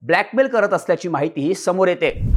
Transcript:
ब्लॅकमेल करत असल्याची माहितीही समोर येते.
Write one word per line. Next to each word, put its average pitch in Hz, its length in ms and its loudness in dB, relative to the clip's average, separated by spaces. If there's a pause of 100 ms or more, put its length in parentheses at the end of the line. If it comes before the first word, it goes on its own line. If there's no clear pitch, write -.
ब्लॅकमेल 202 460 0
करत 202 260 0
असल्याची 175 360 -2
माहितीही 147 460 -2
समोर 185 320 0
येते. - 500 0